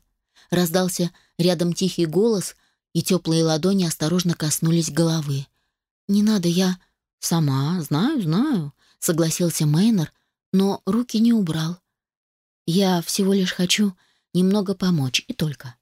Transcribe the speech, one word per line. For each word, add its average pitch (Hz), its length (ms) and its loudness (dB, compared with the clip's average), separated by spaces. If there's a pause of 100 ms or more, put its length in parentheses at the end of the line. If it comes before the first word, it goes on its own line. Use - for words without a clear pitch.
(500)
раздался 180 600 0 (280)
рядом 175 340 0
тихий 175 340 -2
голос, 190 480 0 (380)
и 165 100 0
тёплые 165 420 0
ладони 175 400 0
осторожно 165 500 -2
коснулись 160 560 0
головы. 147 560 -2 (640)
«Не 202 140 2
надо, 208 260 2
я...» 185 300 0 (400)
«Сама, 151 640 0
знаю, 220 380 0
знаю», — 180 540 0 (240)
согласился 165 680 0
Мейнер, 165 480 2 (400)
но 196 340 0
руки 226 340 -2
не 233 120 4
убрал. 165 460 -2 (880)
«Я 185 340 2
всего 190 320 -2
лишь 190 200 0
хочу 185 440 0 (380)
немного 190 400 2
помочь, 160 540 0
и - 40 -10
только». 143 500 -6